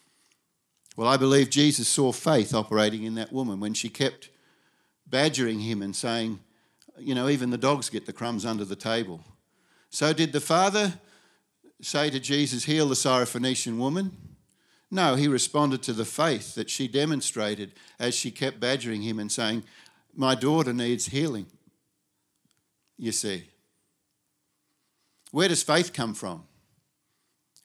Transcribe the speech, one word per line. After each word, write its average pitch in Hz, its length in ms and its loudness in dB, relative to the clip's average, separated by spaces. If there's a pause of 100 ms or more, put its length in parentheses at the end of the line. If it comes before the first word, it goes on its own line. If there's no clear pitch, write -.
(960)
Well, 113 100 0
I 131 100 6
believe 135 340 4
Jesus 147 360 4
saw 131 240 2
faith 120 420 2
operating 107 520 0
in 113 100 -6
that 113 180 -8
woman 120 280 -4
when 107 140 -4
she 113 140 -4
kept - 400 -4 (800)
badgering 127 540 0
him 107 220 -4
and 98 120 -6
saying, 113 460 -4 (580)
"You 139 160 -4
know, 127 140 0
even 127 220 2
the 120 80 -2
dogs 131 320 0
get 107 160 -8
the 101 60 -10
crumbs 117 320 -4
under 110 200 -4
the 98 100 -8
table." 104 500 -4 (640)
So 151 240 2
did 151 200 0
the 147 80 0
Father 190 580 2 (800)
say 151 300 0
to 135 80 -4
Jesus, 131 460 0
"Heal 151 240 2
the 131 80 2
Syrophoenician 123 840 2
woman"? 170 380 -2 (760)
No, 143 240 4
he 147 140 2
responded 135 560 2
to 127 80 -4
the 110 120 -2
faith 143 520 -2
that 110 140 -6
she 131 180 -4
demonstrated 110 840 -2 (280)
as 123 160 0
she 117 160 -4
kept 131 260 -4
badgering 117 440 -2
him 110 180 -4
and 104 100 -6
saying, 113 320 -2 (500)
"My 131 220 2
daughter 131 380 2
needs 120 340 -2
healing." 127 400 -4 (1500)
You 113 160 -6
see. 98 320 -4 (1900)
Where 185 160 4
does 170 140 2
faith 170 300 2
come 113 220 -4
from? 87 300 -10 (1200)